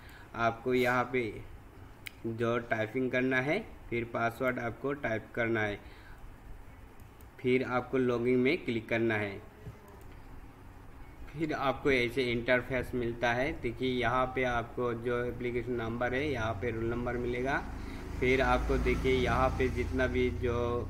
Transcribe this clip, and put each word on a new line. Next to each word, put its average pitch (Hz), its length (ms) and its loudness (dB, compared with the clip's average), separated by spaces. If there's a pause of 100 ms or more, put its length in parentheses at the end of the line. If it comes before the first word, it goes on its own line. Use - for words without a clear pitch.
(340)
आपको 117 400 2
यहाँ 123 380 4
पे 117 300 -2 (840)
जो 117 320 2
typing 117 520 0
करना 131 260 2
है, 151 280 0 (260)
फिर 117 140 0
password 117 540 0
आपको 120 340 -4
type 120 420 -2
करना 113 260 2
है, 104 200 0 (1600)
फिर 127 240 4
आपको 123 340 0
login 123 400 4
में 135 260 4
click 113 240 -2
करना 113 260 2
है। 101 380 -4 (1800)
फिर 151 200 -2
आपको 131 380 2
ऐसे 123 320 4
interface 123 720 2
मिलता 120 380 0
है। 135 300 0
देखिए, 127 280 -2
यहाँ 123 360 2
पे 127 180 0
आपको 120 500 0
जो 120 300 0
application 120 480 -2
number 120 420 0
है, 147 180 0
यहाँ 113 200 0
पे 117 180 -2
roll 113 140 -2
number 120 320 -2
मिलेगा। 123 480 0 (560)
फिर 131 200 6
आपको 123 360 4
देखिए, 127 360 4
यहाँ 127 360 4
पे 127 200 2
जितना 123 380 0
भी 123 240 2
जो 120 600 0